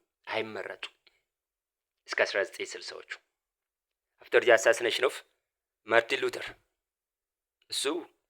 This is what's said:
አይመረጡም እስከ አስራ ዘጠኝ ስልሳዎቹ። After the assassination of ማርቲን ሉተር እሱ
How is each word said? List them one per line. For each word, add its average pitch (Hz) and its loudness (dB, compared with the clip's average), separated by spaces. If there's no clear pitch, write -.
አይመረጡም 107 -8
እስከ - -2
አስራ 101 0
ዘጠኝ - -8
ስልሳዎቹ። - -14
After - 2
the 117 6
assassination 117 4
of - -2
ማርቲን 117 2
ሉተር - -6
እሱ 156 -4